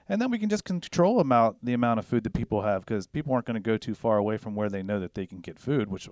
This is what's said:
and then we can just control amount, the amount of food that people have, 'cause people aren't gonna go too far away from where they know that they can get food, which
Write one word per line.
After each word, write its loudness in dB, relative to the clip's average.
and 0
then 0
we -2
can -2
just -2
control 2
amount, 4
the -2
amount 2
of -4
food 0
that -4
people 0
have, 0
'cause -4
people -6
aren't 0
gonna -4
go 0
too -6
far 2
away 0
from -10
where 0
they -4
know -2
that -6
they -6
can -16
get -14
food, -2
which -10